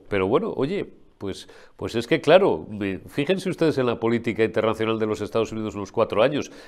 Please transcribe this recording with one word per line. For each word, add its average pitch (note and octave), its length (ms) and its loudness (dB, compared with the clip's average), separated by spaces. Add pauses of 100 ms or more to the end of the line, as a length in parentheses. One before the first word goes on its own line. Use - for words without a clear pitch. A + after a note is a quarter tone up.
pero F#2+ 180 2
bueno, D3 300 0
oye, D3+ 360 -4 (240)
pues, - 320 -10 (280)
pues - 180 -6
es A2+ 140 -2
que, D#3+ 120 2
claro, D3+ 480 4
me-, G2 300 -4
fíjense F3+ 500 -4
ustedes D#3 300 0
en B2+ 80 2
la A#2 140 0
política A2+ 420 0
internacional A2 560 0
de G#2+ 80 -2
los G#2 140 -2
Estados G#2 320 -2
Unidos A2 220 -6
en G#2 60 -8
los G2 120 -10
cuatro G2 300 2
años, C3+ 280 0 (180)